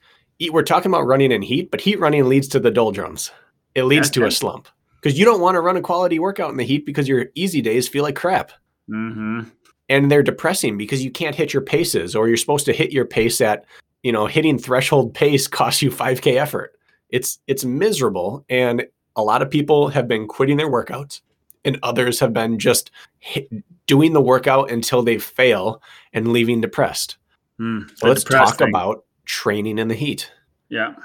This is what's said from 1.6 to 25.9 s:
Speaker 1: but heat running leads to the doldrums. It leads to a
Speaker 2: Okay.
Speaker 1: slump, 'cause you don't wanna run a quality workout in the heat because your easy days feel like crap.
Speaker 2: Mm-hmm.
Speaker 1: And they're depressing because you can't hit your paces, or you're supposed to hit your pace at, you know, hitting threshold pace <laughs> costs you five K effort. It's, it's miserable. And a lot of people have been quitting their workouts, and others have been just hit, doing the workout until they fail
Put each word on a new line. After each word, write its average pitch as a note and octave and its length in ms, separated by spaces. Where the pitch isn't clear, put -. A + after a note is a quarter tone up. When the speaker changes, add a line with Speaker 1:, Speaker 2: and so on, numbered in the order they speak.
Speaker 1:
but - 100
heat G3+ 200
running D3 280
leads C#3 200
to C3+ 120
the A#2 100
doldrums. G2+ 600
It C3 100
leads D3 260
to C3 120
a - 40
Speaker 2:
Okay. G2 80
Speaker 1:
slump, - 340
'cause C#3+ 160
you G3 60
don't A3 160
wanna F3+ 200
run F3+ 160
a F3 60
quality F3 360
workout F3+ 320
in B2 60
the B2 80
heat C#3+ 220
because C#3 220
your B2+ 260
easy E3+ 280
days A#2 260
feel C#3+ 140
like D3 140
crap. - 360
Speaker 2:
Mm-hmm. A2 520
Speaker 1:
And C#3 220
they're C#3+ 120
depressing B2+ 560
because B2+ 260
you C3 60
can't D3+ 240
hit - 180
your C3+ 100
paces, A#2+ 540
or A2 120
you're A#2 80
supposed D3 300
to A#2+ 60
hit D#3 200
your B2+ 120
pace - 360
at, G#2+ 240
you B2 100
know, G#2+ 140
hitting D3+ 320
threshold B2+ 560
pace C#3+ 320
<laughs> - 120
costs - 240
you C3+ 80
five B2+ 320
K B2+ 160
effort. C#3 340
It's, - 360
it's C3+ 180
miserable. B2+ 840
And B2 380
a A2 60
lot A2 200
of C#3 80
people D3 380
have C#3 180
been A2 220
quitting C3+ 280
their D3+ 140
workouts, C3 500
and C#3 180
others B2 380
have A#2+ 120
been A2+ 260
just A#2 320
hit, - 300
doing D3+ 260
the D3+ 100
workout C3 480
until A#2+ 320
they A2+ 160
fail A2 640